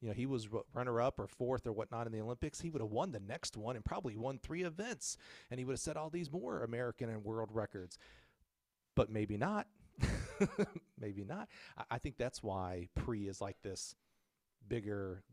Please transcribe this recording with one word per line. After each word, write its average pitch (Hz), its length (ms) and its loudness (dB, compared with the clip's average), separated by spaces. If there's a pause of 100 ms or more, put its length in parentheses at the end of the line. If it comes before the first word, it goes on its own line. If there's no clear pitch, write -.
you 117 80 -2
know, 104 60 0
he 123 120 2
was 120 220 2
ru-, 107 240 0
runner-up 123 480 4
or 101 80 0
fourth 127 380 0
or 117 60 2
whatnot 113 340 0
in 113 60 -4
the 110 80 0
Olympics, 123 400 -2
he 170 100 -4
would 151 100 0
have 107 100 0
won 147 220 2
the 107 80 -4
next 107 360 -6
one 113 200 -2
and 107 80 -8
probably 151 320 -2
won 127 220 -2
three 170 260 -2
events, 185 520 -4 (340)
and 123 100 -2
he 127 40 0
would 131 100 2
have 117 60 -2
set 151 160 -2
all 156 140 -2
these 165 200 -2
more 190 340 0
American 117 440 0
and 110 160 -2
world 110 280 0
records. 101 460 -2 (1000)
But 107 140 8
maybe 107 260 2
not. 196 320 2 (320)
<laughs> - 960 2
Maybe 101 260 -4
not. 180 240 -4 (280)
I, 113 160 -4
I 120 60 2
think 139 180 -2
that's 123 260 0
why 92 520 0
Pre 104 340 0
is, 95 120 -6
like, 101 220 -4
this - 320 -6 (720)
bigger 101 560 -2 (100)